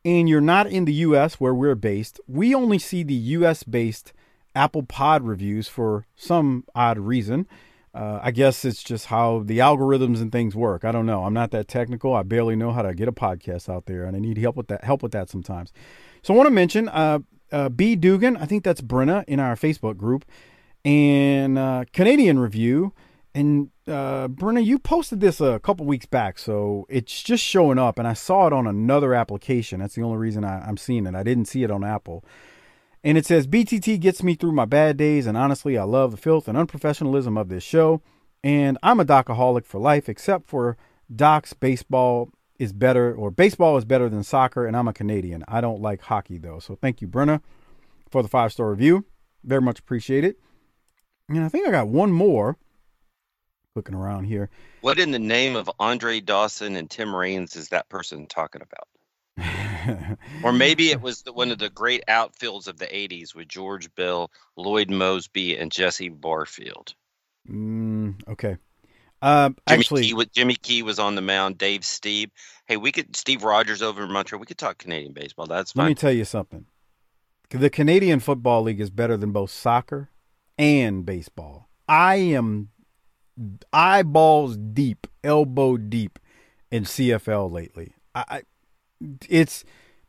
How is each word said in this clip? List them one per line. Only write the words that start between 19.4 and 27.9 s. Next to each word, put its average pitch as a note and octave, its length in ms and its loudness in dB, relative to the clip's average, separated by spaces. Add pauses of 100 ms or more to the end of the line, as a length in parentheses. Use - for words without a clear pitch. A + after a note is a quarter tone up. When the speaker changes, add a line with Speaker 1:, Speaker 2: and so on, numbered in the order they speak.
Speaker 1:
our B2 140 0
Facebook A2 420 -2
group, A#2+ 260 -2 (640)
and, C#3 720 4
uh, C3 340 -2
Canadian G3+ 480 6
Review. A#2+ 540 0 (420)
And, C#3+ 340 0 (180)
uh, C3+ 400 -4
Brenna, G#3+ 380 0
you C4 140 2
posted D#4 400 -2
this F#3 200 2
a B2+ 200 2
couple F3 260 -2
weeks C#3+ 220 -2
back, A2 320 -2
so G#2 500 -4
it's - 320 -6
just A#3 220 0
showing D#3 340 4
up, B2 220 0